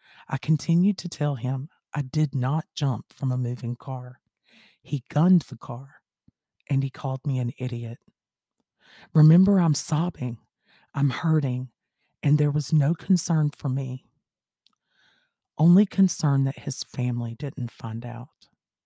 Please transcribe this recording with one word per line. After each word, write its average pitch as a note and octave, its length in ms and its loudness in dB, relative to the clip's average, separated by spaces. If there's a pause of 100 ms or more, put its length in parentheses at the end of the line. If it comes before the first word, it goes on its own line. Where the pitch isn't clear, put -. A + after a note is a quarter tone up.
(280)
I B2+ 100 -4
continued F3 600 2
to F3+ 100 -8
tell D3 260 -2
him B2+ 340 -4 (240)
I D3 100 -2
did D3 320 -2
not C#3 400 -2
jump C3+ 380 -4
from C3 200 -4
a B2+ 60 -2
moving A#2+ 380 -6
car. B2+ 440 -12 (600)
He - 300 -8
gunned F3 320 4
the - 140 -14
car, C3 400 -14 (720)
and C3+ 140 2
he C3+ 60 -2
called C3 380 -6
me C3 120 0
an B2 200 -2
idiot. A#2 400 -8 (1120)
Remember, F3 460 6
I'm E3 160 2
sobbing, D3 640 -4 (560)
I'm C#3 160 0
hurting, C3+ 580 -2 (540)
and D3 160 4
there D3 120 2
was C#3+ 220 -4
no D3+ 220 4
concern D#3+ 560 0
for - 180 -8
me. C3 380 -6 (1500)
Only F3 260 6
concern D3+ 600 2
that C3+ 160 -4
his - 240 -8
family A#2+ 500 -6
didn't B2 380 -8
find A#2 340 -10
out. A#2 420 -14 (380)